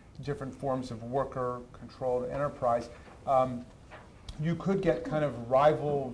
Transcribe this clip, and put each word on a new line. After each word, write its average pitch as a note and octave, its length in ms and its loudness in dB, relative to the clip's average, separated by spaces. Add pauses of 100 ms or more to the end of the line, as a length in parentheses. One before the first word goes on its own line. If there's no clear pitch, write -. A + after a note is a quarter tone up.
(220)
different C3+ 320 -6
forms C3 360 -4
of A2+ 140 -10
worker-controlled B2 1300 -4
enterprise. B2+ 580 0 (380)
Um, B2+ 400 2 (720)
you E3 160 0
could F#3+ 240 0
get D#3+ 240 2
kind D#3 200 0
of A#2+ 260 -4
rival C#3+ 640 4